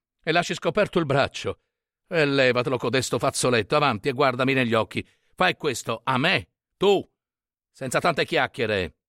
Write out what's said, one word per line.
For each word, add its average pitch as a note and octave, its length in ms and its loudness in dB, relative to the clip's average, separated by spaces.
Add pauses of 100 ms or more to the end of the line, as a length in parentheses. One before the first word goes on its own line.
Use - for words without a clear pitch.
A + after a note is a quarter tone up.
(220)
e E3 100 -4
lasci E3+ 220 0
scoperto F#3+ 460 0
il E3+ 60 0
braccio. C3 560 -2 (500)
E D#3+ 140 2
levatelo B2+ 520 2
codesto B2 420 -2
fazzoletto, B2+ 560 0
avanti, C#3+ 340 0
e C3+ 40 -4
guardami C3 400 0
negli B2+ 200 0
occhi. G#2+ 340 -2 (280)
Fai F#3 200 0
questo A#2+ 480 -6
a C3 140 -2
me, D3+ 320 -2 (260)
tu." F#3+ 320 2 (640)
"Senza C3+ 280 -4
tante D#3+ 260 0
chiacchiere", A2 720 -2 (120)